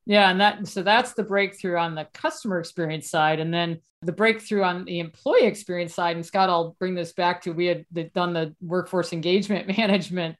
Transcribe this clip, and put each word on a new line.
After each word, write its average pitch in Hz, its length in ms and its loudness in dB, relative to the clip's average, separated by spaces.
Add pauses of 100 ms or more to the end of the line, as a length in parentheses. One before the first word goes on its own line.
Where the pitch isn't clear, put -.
Yeah, 202 220 8
and 185 100 2
that, 208 280 2
so 190 160 -6
that's 233 300 2
the 208 100 -2
breakthrough 196 540 -2
on 165 180 -2
the 156 180 -8
customer 220 460 -4
experience 160 500 -6
side. 156 300 2
And 160 120 -4
then 170 280 -2 (220)
the 170 100 -4
breakthrough 214 500 0
on 180 220 -2
the 175 160 -6
employee 269 460 2
experience 175 480 -4
side, 170 200 0
and 165 100 -6
Scott, 190 240 2
I'll 170 300 0
bring 185 160 -2
this 170 180 -6
back 175 300 0
to, 175 80 -6
we 170 160 0
had 165 240 -2
the, 165 140 -6
done 175 280 -2
the 160 280 -4
workforce 175 520 -2
engagement 180 560 0
<laughs> 196 80 -2
management 180 640 0